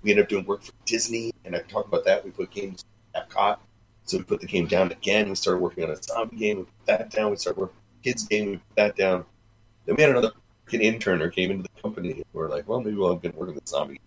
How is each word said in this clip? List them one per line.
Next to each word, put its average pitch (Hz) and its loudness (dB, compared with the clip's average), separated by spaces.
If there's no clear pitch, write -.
we 104 2
ended 101 8
up - -2
doing 98 0
work 101 -4
for - -18
Disney, 117 -4
and 87 -8
I 85 -2
can 82 -8
talk 101 -4
about - 0
that. 98 4
We 95 -10
put 90 -6
games 98 -10
at - -6
Epcot. 101 2
So - -4
we 90 -2
put - -2
the 90 -12
game 87 0
down 87 4
again. 101 0
We 95 -4
started 90 0
working 87 -2
on 80 -4
a 76 -8
zombie 113 -4
game. 107 0
We 95 -8
put - -12
that - 2
down. 107 0
We 98 -2
started 90 -4
working 92 -6
on - -20
a - -20
kids 117 -2
game. 107 0
We 95 -6
put - -6
that 104 4
down. 92 2
Then 139 2
we 151 6
had 147 8
another 120 2
fucking 117 -2
intern 107 2
who 82 0
came 92 0
into 95 -4
the - -16
company. 98 -6
And - -10
we're 80 -6
like, 73 -4
"Well, 123 -2
maybe 107 -4
we'll 92 2
have 85 -2
been 82 -4
working 80 -8
on 69 -10
the - -14
zombie 71 -4
game. - -18